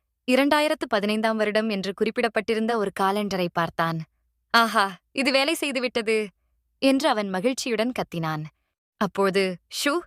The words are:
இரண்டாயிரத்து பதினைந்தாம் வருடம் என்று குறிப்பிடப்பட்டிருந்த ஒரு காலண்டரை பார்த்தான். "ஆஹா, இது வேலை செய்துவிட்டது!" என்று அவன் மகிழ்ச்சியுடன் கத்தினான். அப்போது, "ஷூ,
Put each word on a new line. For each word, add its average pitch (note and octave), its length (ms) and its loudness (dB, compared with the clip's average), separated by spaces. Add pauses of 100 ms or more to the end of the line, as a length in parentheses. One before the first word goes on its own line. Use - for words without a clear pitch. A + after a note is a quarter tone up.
(300)
இரண்டாயிரத்து D4+ 580 2
பதினைந்தாம் G#3+ 480 0
வருடம் G#3+ 320 0
என்று G3 260 -4
குறிப்பிடப்பட்டிருந்த A3 800 0
ஒரு G3 140 -2 (100)
காலண்டரை G3 520 0
பார்த்தான். E3 480 -2 (500)
"ஆஹா, G#3+ 460 2 (160)
இது C4 200 0
வேலை C#4 220 2
செய்துவிட்டது!" A#3 760 -2 (500)
என்று C4+ 300 2
அவன் G#3+ 200 0
மகிழ்ச்சியுடன் A3+ 640 -2
கத்தினான். D#3+ 500 -4 (540)
அப்போது, F#3+ 600 0 (280)
"ஷூ, C#4+ 220 2